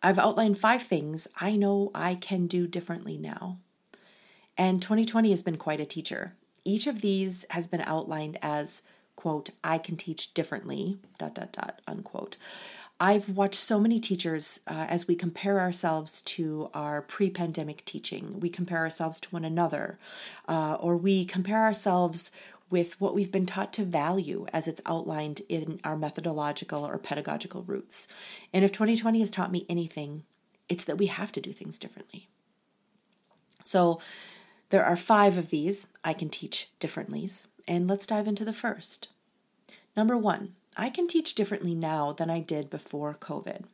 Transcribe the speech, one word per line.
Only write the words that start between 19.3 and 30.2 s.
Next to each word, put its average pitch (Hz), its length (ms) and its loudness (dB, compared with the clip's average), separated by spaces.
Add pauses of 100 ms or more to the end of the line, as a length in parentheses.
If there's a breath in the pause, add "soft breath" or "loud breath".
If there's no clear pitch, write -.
another, 160 540 0 (500 loud breath)
uh, 156 320 2
or 175 180 2
we 185 280 4
compare 185 380 2
ourselves 180 680 4 (400 loud breath)
with 175 300 0
what 196 140 0
we've 196 180 0
been 185 140 2
taught 196 260 -4
to 214 120 -2
value 170 680 0
as 160 160 0
it's 160 200 -4
outlined 156 600 -4
in 160 360 -4
our 156 120 -2
methodological 151 880 -4
or - 140 -6
pedagogical 147 640 -6
roots. - 460 -4 (440 loud breath)
And 196 140 6
if 196 60 6
twenty 220 260 2
twenty 226 220 4
has 214 100 4
taught 185 220 -2
me 175 180 -2
anything, 156 540 -4 (440)